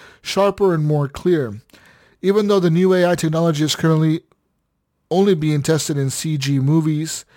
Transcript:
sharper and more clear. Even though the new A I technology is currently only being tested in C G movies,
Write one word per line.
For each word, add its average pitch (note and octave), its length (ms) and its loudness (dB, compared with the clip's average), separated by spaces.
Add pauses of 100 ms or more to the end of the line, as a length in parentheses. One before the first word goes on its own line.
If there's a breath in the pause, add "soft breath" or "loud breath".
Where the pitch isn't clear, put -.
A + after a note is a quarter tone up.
(220 loud breath)
sharper G3 520 0
and D#3 120 -2
more D3 240 0
clear. C#3 500 -2 (640 soft breath)
Even G3+ 260 0
though G3+ 140 2
the F3 80 2
new F#3 240 2
A F3+ 120 4
I F3 100 0
technology D#3+ 480 0
is D3+ 120 -2
currently D#3+ 460 0 (880)
only F#3+ 260 2
being D3+ 260 0
tested D#3 360 -2
in C3+ 120 -2
C D#3 280 -4
G C#3 220 -2
movies, D#3 640 0 (120)